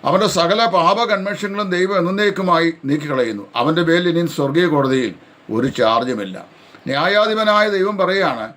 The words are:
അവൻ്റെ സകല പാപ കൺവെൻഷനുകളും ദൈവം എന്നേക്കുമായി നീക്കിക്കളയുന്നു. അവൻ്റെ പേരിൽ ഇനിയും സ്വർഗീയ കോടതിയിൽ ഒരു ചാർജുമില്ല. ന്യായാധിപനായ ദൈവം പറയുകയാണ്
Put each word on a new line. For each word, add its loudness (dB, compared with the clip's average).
അവൻ്റെ 2
സകല 2
പാപ 4
കൺവെൻഷനുകളും -4
ദൈവം 0
എന്നേക്കുമായി 0
നീക്കിക്കളയുന്നു. -2
അവൻ്റെ 2
പേരിൽ 2
ഇനിയും 0
സ്വർഗീയ 0
കോടതിയിൽ 0
ഒരു 0
ചാർജുമില്ല. 0
ന്യായാധിപനായ 2
ദൈവം 0
പറയുകയാണ് 0